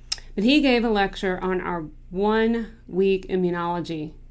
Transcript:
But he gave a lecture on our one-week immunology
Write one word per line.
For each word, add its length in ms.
But 100
he 180
gave 220
a 60
lecture 520
on 180
our 240
one-week 1200
immunology 840